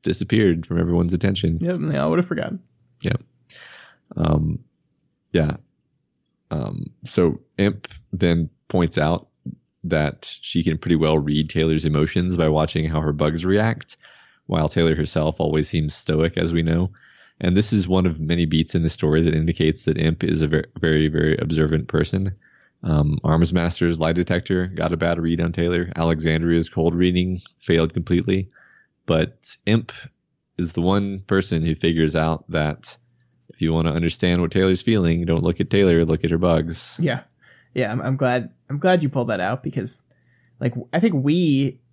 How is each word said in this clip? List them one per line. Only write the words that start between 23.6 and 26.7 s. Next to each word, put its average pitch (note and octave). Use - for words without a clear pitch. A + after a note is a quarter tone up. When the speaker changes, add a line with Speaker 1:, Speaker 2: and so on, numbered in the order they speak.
Speaker 1:
lie D#2+
detector F2+
got E2
a E2+
bad E2+
read E2
on E2+
Taylor. F2
Alexandria's E2
cold E2